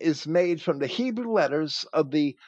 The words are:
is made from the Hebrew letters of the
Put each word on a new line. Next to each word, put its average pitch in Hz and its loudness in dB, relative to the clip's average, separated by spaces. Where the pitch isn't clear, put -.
is 151 0
made 175 2
from 147 0
the 139 0
Hebrew 233 -4
letters 156 0
of 147 2
the 147 0